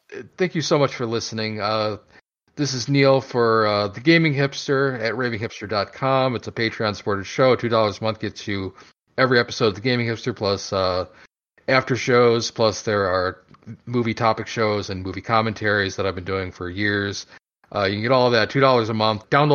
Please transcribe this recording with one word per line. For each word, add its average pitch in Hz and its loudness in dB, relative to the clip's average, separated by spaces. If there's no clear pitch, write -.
thank 180 0
you 160 -2
so 151 2
much 139 0
for 123 -6
listening. 110 -4
Uh, 107 -2
this 135 -2
is 127 -6
Neil 135 6
for, 113 2
uh, 104 2
The 98 -12
Gaming 160 4
Hipster 139 -2
at 110 -2
raving 120 -2
hipster 107 -8
dot 104 -4
com. 131 0
It's 107 -6
a 104 -12
Patreon-supported 104 -4
show. 131 4
Two 113 -2
dollars 110 2
a - -10
month 110 -2
gets - -8
you 98 -4
every 127 4
episode 117 0
of 95 0
The 104 -12
Gaming 120 0
Hipster, 113 -4
plus, 98 -2
uh, 92 0
after 131 2
shows, 120 2
plus 110 0
there 104 0
are 92 0
movie 120 -2
topic 113 0
shows 104 -2
and 95 -6
movie 95 -8
commentaries 107 0
that 98 -2
I've 90 -4
been 92 -10
doing 95 -4
for 90 -10
years. 101 -4
Uh, 101 -2
you 98 0
can 104 -4
get 120 0
all 127 4
of 120 4
that, 107 2
two 139 -2
dollars 123 4
a 117 -2
month. 107 0
Download 147 4